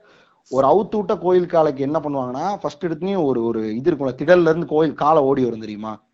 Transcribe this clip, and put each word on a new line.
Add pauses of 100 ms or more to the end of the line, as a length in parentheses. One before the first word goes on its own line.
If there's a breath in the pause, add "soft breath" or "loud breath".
(500 soft breath)
ஒரு
அவுத்து
விட்ட
கோயில்
காலைக்கு
என்ன
பண்ணுவாங்கன்னா,
ஃபர்ஸ்ட்
எடுத்துனே
ஒரு,
ஒரு
இது
இருக்கும்ல,
திடல்ல
இருந்து
கோயில்
காலை
ஓடி
வரும்
தெரியுமா, (120)